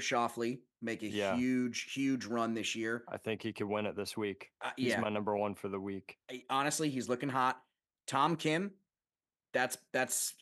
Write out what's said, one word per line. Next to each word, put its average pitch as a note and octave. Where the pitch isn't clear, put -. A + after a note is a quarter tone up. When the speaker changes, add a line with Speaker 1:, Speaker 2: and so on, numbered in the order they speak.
Speaker 1:
Schauffele A#2+
make A2+
a G#2+
Speaker 2:
Yeah. G2+
Speaker 1:
huge, B2
huge C3+
run A2+
this A2
year. A2+
Speaker 2:
I -
think A2
he A2
could G#2
win G#2
it E2+
this G2
week. G2+
Speaker 1:
Uh, -
Speaker 2:
He's B2+
Speaker 1:
yeah. G#2
Speaker 2:
my G#2+
number G#2
one G2+
for G2+
the G2
week. G2
Speaker 1:
I, B2+
honestly, C#3+
he's B2+
looking B2+
hot. B2+
Tom D3
Kim, E3
that's, B2+
that's, -